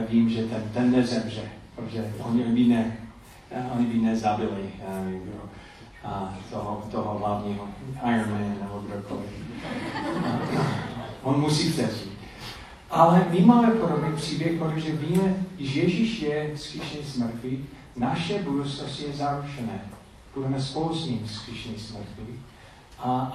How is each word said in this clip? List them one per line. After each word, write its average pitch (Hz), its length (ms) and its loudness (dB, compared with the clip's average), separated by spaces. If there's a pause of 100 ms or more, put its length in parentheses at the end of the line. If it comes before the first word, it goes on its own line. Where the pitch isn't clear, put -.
vím, 117 200 6
že 113 140 0
ten, 113 200 -4 (100)
ten 123 180 4
nezemře, 113 500 2 (340)
protože 110 440 -6
oni 120 240 2
by 117 200 6
ne-, 117 340 4 (800)
oni 120 100 4
by 113 120 2
nezabili, 110 720 2 (180)
já 95 160 -4
nevím, 185 180 -4
kdo, - 180 -10 (640)
a 98 300 -6 (180)
toho, 101 400 -6
toho 104 280 -2
hlavního, 101 480 -2 (420)
Iron 110 220 4
Man 104 300 -2
nebo 101 260 -6
kdokoliv. - 420 -8 (1900)
On 143 180 4
musí 151 300 4
přežít. 107 400 -2 (760)
Ale 170 400 8
my 175 100 4
máme 233 320 10
podobný 156 440 2
příběh, 170 440 -2
protože 156 320 -2
víme, 185 440 2 (240)
že 139 220 0
Ježíš 180 400 2
je 151 340 -2
vzkříšený 147 480 -8
z - 140 -8
mrtvých, 120 420 -2 (360)
naše 185 440 0
budoucnost 143 600 -4
je 147 140 -6
zaručená. 143 600 -4 (640)
Budeme 135 260 -2
spolu 160 340 -2
s 127 120 -4
ním 107 180 -2
vzkříšení 110 520 -10
z - 140 -12
mrtvých. 110 480 -12 (600)
A, 127 200 0 (160)